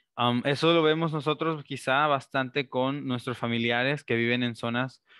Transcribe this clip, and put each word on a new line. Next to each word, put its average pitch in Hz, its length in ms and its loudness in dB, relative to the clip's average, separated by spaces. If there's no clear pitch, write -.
Am, 120 280 2
eso 160 300 4
lo 165 80 6
vemos 156 320 2
nosotros 151 500 -2
quizá 139 440 0
bastante 135 600 -2
con 135 400 -2
nuestros 123 300 -4
familiares 117 640 0
que 117 120 0
viven 120 260 0
en 120 120 -2
zonas 120 480 -4